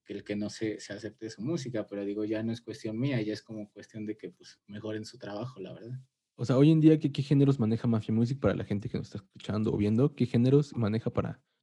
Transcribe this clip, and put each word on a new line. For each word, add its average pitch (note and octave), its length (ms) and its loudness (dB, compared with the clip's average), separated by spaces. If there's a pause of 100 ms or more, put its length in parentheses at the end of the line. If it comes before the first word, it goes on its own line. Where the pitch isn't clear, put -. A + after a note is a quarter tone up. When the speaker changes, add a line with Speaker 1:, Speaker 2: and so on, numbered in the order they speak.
Speaker 1:
el G2+ 180 -10
que G#2 120 -4
no G#2 140 -4
se, G#2+ 300 -6
se - 120 -12
acepte G#2+ 380 -10
su - 120 -14
música, A#2+ 440 -4
pero G2+ 180 -8
digo, G2+ 200 -4
ya A2 180 -4
no A2+ 100 -4
es A#2 100 -8
cuestión A2 360 -8
mía, C3 240 -2
ya G#2+ 100 -4
es G#2+ 100 -8
como G#2+ 280 -12
cuestión G#2 360 -14
de G#2+ 100 -6
que, F#2 140 -14
pues, - 360 -20
mejoren G#2+ 380 -8
su - 140 -18
trabajo, G#2 420 -10
la F#2 120 -10
verdad. A#2+ 280 -14 (420)
Speaker 2:
O - 20 -2
sea, C3 140 4
hoy D3 140 8
en D#3+ 80 6
día, D#3 180 8
¿qué, C#3+ 140 -2
qué C#3 100 -4
géneros C#3 380 4
maneja A2 260 0
Mafia A2 260 2
Music A#2 280 2
para G2 160 2
la F#2 80 -6
gente G2+ 240 -4
que - 100 -4
nos - 80 -8
está - 120 -14
escuchando G#2 540 -4
o G2+ 40 -2
viendo? A2 400 2
¿Qué A#2+ 100 2
géneros C3 480 4
maneja A2 380 0
para - 280 -4 (220)